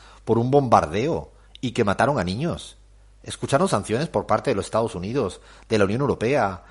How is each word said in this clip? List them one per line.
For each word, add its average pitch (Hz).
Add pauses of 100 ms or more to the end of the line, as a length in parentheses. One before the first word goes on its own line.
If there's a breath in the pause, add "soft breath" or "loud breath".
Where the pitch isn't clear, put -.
(260 loud breath)
por 110
un 120
bombardeo 110 (280 soft breath)
y 123
que 120
mataron 113
a 92
niños? 101 (460)
¿Escucharon 139
sanciones 110
por 98
parte 110
de 120
los 95
Estados 110
Unidos, 98 (280 loud breath)
de 113
la 101
Unión 107
Europea 110